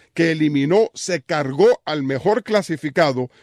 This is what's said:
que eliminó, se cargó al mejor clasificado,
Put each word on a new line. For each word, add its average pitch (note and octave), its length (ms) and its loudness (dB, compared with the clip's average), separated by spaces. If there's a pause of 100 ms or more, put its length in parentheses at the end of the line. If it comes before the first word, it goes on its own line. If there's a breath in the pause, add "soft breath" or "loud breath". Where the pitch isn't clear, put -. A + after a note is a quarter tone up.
(120 soft breath)
que E3 200 0
eliminó, D#3 600 2
se E3+ 300 -6
cargó D3+ 600 0
al D3+ 180 -4
mejor D3+ 400 -2
clasificado, D#3 880 -2 (120 soft breath)